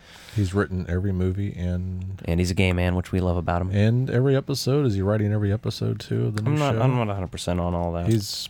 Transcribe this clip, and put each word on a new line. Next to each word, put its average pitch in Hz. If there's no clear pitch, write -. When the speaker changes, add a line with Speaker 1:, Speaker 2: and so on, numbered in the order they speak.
Speaker 1:
He's 95
written 92
every 92
movie 92
and 90
Speaker 2:
and 85
he's 90
a 95
gay 92
man, 90
which 90
we 92
love 90
about 87
him. 92
Speaker 1:
and 110
every 135
episode. 139
Is 110
he 98
writing 104
every 104
episode, 110
too, 117
of 110
the 107
new 120
Speaker 2:
I'm 151
not, 139
Speaker 1:
show? 110
Speaker 2:
I'm 127
not 113
a 101
hundred 90
percent 90
on 87
all 85
that. 85
Speaker 1:
He's 107